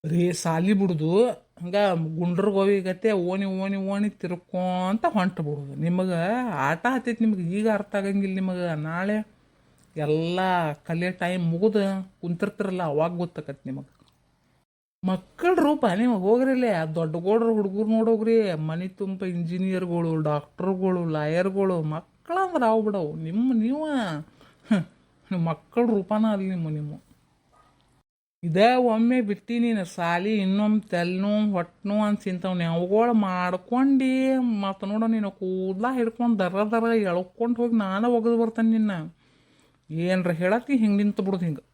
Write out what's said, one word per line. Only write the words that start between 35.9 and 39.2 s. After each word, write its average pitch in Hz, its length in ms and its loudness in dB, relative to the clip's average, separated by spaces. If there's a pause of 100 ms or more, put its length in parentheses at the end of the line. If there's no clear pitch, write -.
ಹಿಡ್ಕೊಂಡು 233 460 0
ದರ 185 240 0
ದರ 226 240 0 (220)
ಎಳ್ಕೊಂಡು 226 520 -2
ಹೋಗಿ 233 160 0
ನಾನು 202 320 0
ಒಗದು 233 280 2
ಬರ್ತೇನೆ 226 320 2
ನಿನ್ನ. 220 220 2 (960)